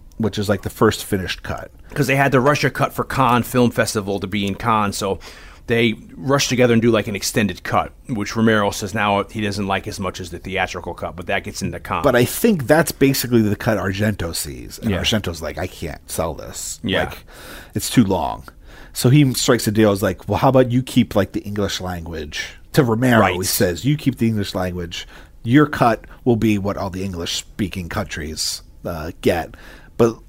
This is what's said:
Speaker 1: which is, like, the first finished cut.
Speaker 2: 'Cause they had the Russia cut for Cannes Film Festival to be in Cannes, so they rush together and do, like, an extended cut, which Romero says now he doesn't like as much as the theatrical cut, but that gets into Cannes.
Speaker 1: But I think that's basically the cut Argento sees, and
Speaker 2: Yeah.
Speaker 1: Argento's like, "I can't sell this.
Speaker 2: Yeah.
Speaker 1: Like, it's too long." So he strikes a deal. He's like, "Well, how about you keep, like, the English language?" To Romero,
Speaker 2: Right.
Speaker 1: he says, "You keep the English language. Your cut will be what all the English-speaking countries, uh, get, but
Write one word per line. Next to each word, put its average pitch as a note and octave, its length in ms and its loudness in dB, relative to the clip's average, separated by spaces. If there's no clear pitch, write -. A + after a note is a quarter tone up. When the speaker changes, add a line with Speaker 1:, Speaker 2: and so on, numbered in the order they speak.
Speaker 1:
which A2 220 -2
is, G2+ 80 -2
like, G2 140 0
the - 80 -8
first - 340 2
finished - 400 -4
cut. - 280 -10
Speaker 2:
'Cause C#3+ 140 0
they C3+ 80 2
had C#3 160 4
the C3+ 80 4
Russia C#3 300 2
cut - 240 -2
for A#2+ 100 -4
Cannes B2 400 2
Film B2 280 2
Festival G2+ 480 -2
to G2+ 80 -6
be G2+ 200 -2
in F#2+ 80 -2
Cannes, G#2+ 400 0
so G2 240 -4
they A#2 280 2
rush C3+ 320 0
together B2 260 6
and A2+ 80 6
do, A#2 100 6
like, G#2+ 160 2
an G#2+ 80 -6
extended G2 480 -2
cut, E2+ 280 0
which G#2 280 -4
Romero A2 360 4
says F#2+ 220 -6
now G2+ 300 2
he A2 180 -8
doesn't G2+ 260 -4
like F#2+ 200 -2
as G2+ 120 -12
much F#2 200 -6
as F2+ 100 -10
the E2+ 100 -12
theatrical F2+ 540 -6
cut, E2 220 -10
but F2+ 120 -12
that G2 160 -2
gets - 180 -10
into F2 180 -6
Cannes. F2 240 -6
Speaker 1:
But B2+ 120 4
I B2+ 100 6
think F#3 420 0
that's D#3 240 4
basically B2+ 500 2
the G#2 140 2
cut A2+ 220 0
Argento F#2+ 580 -2
sees, B1 460 -10
and A2+ 100 -2
Speaker 2:
Yeah. F2 100 -2
Speaker 1:
Argento's F2 400 -2
like, D2+ 160 -8
"I F2 100 -6
can't D2+ 320 -10
sell E2 240 -4
this. - 500 -12
Speaker 2:
Yeah. F2+ 220 0
Speaker 1:
Like, - 200 -14
it's - 140 -4
too B2 160 6
long." D2+ 380 -2
So - 160 2
he C3+ 240 6
strikes A#2 340 0
a A2 40 0
deal. G#2+ 200 6
He's G2+ 120 0
like, F#2+ 260 -2
"Well, G2+ 80 0
how A#2+ 120 4
about C3 220 4
you B2+ 120 2
keep, - 320 2
like, F#2+ 180 2
the - 80 -4
English G2+ 400 -4
language?" E2 640 -8
To D3+ 100 6
Romero, A#2+ 360 4
Speaker 2:
Right. F#2+ 160 4
Speaker 1:
he F#2 80 -4
says, F2+ 400 0
"You D3 140 2
keep B2 220 0
the A2+ 80 2
English G#2+ 280 -2
language. F2+ 520 -6
Your C#3 240 6
cut B2 340 2
will B2 100 4
be G#2+ 220 2
what G2 200 -4
all F#2 120 -6
the F#2 140 -8
English-speaking F2 840 -6
countries, D#2 720 -6
uh, D#2+ 260 -8
get, E2+ 340 0
but A#2 200 2